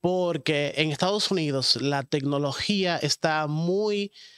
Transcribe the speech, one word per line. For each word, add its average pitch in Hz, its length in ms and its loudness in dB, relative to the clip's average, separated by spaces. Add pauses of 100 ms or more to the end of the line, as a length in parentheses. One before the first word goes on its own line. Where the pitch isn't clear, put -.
Porque 160 760 0
en 156 140 2
Estados 190 400 0
Unidos 147 460 0
la 139 260 0
tecnología 147 960 0
está 156 480 0
muy 202 640 0 (260)